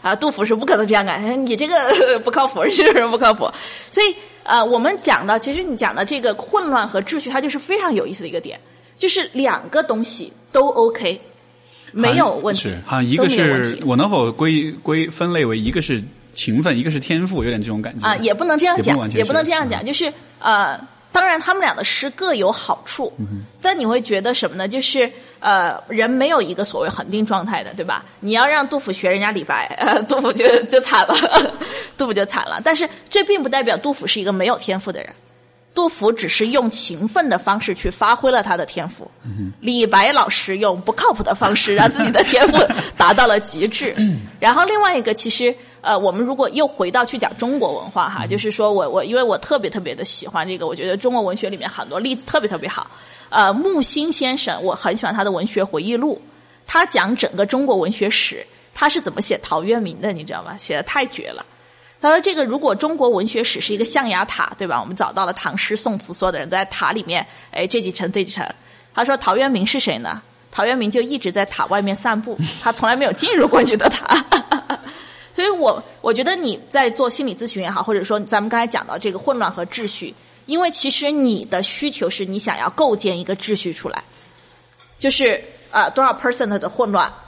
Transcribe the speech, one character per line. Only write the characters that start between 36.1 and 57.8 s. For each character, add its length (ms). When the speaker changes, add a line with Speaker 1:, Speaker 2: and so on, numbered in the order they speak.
Speaker 1:
只 160
是 200
用 220
勤 360
奋 220
的 80
方 240
式 140
去 160
发 240
挥 160
了 120
他 140
的 80
天 240
赋， 220
Speaker 2:
嗯 140
哼。 220
Speaker 1:
李 240
白 280
老 160
师 300
用 220
不 120
靠 200
谱 100
的 120
方 200
式 200
让 160
自 140
己 80
的 100
天 260
赋 80
达 160
到 140
了 140
极 260
致。 280
Speaker 2:
<laughs> 40
嗯。 220
Speaker 1:
然 160
后 100
另 160
外 160
一 60
个， 100
其 160
实， 260
呃， 180
我 140
们 120
如 100
果 160
又 160
回 240
到 140
去 140
讲 180
中 220
国 220
文 100
化 180
哈， 160
Speaker 2:
嗯。 40
Speaker 1:
就 100
是 140
说 200
我， 160
我， 160
因 120
为 60
我 140
特 220
别 100
特 120
别 140
的 100
喜 240
欢 180
这 100
个， 100
我 80
觉 120
得 100
中 160
国 100
文 140
学 140
里 60
面 120
很 200
多 100
例 160
子 100
特 160
别 80
特 80
别 120
好。 200
呃， 220
木 300
心 280
先 280
生， 240
我 120
很 220
喜 80
欢 100
他 80
的 80
文 160
学 160
回 200
忆 120
录， 240
他 200
讲 280
整 220
个 80
中 220
国 100
文 160